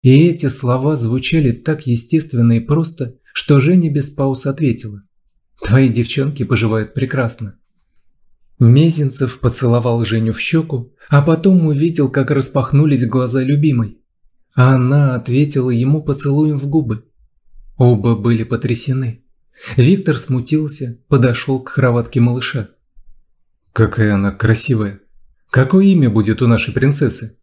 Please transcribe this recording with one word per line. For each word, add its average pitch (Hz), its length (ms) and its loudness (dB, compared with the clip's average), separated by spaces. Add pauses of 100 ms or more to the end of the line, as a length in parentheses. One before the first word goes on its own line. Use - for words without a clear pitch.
И 139 260 6
эти 165 180 -4
слова 131 500 -2
звучали 131 560 0
так - 340 -6
естественно 120 680 0
и 113 80 2
просто, 147 560 -4 (160)
что - 280 2
Женя 165 280 2
без 139 220 -2
пауз 135 360 -4
ответила: 120 560 -4 (640)
"Твои 127 240 4
девчонки 123 560 -4
поживают 110 500 -2
прекрасно". 120 640 -6 (1000)
Мезенцев 135 840 2
поцеловал 117 640 0
Женю 110 280 -2
в - 80 -8
щеку, 156 520 -4 (160)
а 143 140 4
потом 165 440 2
увидел, 151 420 0
как 135 240 -2
распахнулись 139 760 0
глаза 127 360 -2
любимой. 135 580 0 (640)
Она 131 520 2
ответила 127 560 -2
ему 139 320 0
поцелуем 147 560 -2
в 135 80 -8
губы. 139 400 -4 (720)
Оба 117 360 2
были 110 300 -2
потрясены. 120 800 -6 (540)
Виктор 156 400 2
смутился, 131 880 -6
подошел 127 560 0
к - 80 -16
кроватке 120 480 0
малыша. 120 480 -2 (1040)
"Какая 107 440 0
она 98 160 -2
красивая! 110 680 -2 (480)
Какое 160 380 2
имя 165 240 4
будет 107 320 0
у 123 40 2
нашей 113 280 0
принцессы?" 131 680 -2